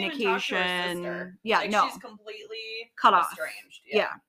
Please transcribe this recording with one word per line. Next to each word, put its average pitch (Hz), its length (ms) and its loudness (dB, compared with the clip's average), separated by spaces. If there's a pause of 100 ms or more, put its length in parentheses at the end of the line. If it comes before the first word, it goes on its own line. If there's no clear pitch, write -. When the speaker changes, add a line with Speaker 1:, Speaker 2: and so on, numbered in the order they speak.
Speaker 1:
even 190 80 -2
talk 294 80 -6
to 202 100 2
her 196 100 2
sister. 190 160 -2
Speaker 2:
communication. 180 880 -2
Yeah, 214 160 2
Speaker 1:
Like, - 100 0
Speaker 2:
no. 202 200 4
Speaker 1:
she's - 80 -10
completely 220 1000 -14
Speaker 2:
Cut 220 180 6
off. 170 200 4
Speaker 1:
estranged. - 520 -10
Speaker 2:
Yeah. - 120 -2
Speaker 1:
Yeah. 190 160 2 (140)